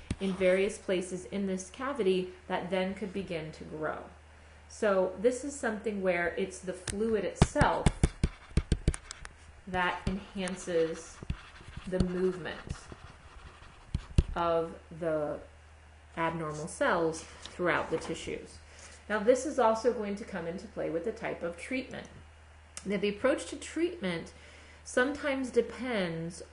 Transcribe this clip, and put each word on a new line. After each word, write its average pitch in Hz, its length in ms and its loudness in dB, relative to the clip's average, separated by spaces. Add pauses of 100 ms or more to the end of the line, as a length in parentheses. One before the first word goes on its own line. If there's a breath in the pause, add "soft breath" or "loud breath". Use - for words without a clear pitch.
(200 loud breath)
in 190 120 0
various 190 440 4
places 185 500 -2
in 202 200 -2
this 185 240 -4
cavity 196 600 2 (180 loud breath)
that 185 220 -2
then 185 240 2
could 190 180 -6
begin 165 400 -4
to 160 120 -14
grow. 156 340 -4 (720 loud breath)
So 190 440 4 (100)
this 254 220 4
is 285 100 -6
something 208 480 -2
where 175 340 2
it's 190 220 -2
the 180 160 -6
fluid 202 500 0
itself 180 640 4 (1800)
that 180 380 0
enhances 180 1120 -2 (720)
the 185 180 6
movement 180 520 2 (1800)
of 165 380 2 (260)
the 156 400 0 (800)
abnormal 165 500 -2
cells 175 580 2 (180)
throughout 160 480 0
the 160 80 2
tissues. - 580 -8 (520 loud breath)
Now, 214 100 0
this 240 260 6
is 294 140 0
also 226 340 6
going 208 240 -2
to 214 80 -10
come 170 220 -6
into 190 220 -6
play 156 200 -4
with 165 160 -2
the 156 80 0
type 156 300 -6
of 170 160 -4
treatment. - 480 -6 (800)
Now, 202 100 0
the 202 140 2
approach 262 360 2
to 302 100 -8
treatment 190 760 -4 (500 loud breath)
sometimes 269 680 0
depends 196 920 0 (100)